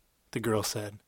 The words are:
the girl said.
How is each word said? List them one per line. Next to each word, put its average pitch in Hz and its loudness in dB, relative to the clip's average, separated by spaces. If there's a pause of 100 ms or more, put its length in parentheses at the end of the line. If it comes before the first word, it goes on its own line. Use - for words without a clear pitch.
(300)
the 117 -2
girl 110 4
said. 104 -4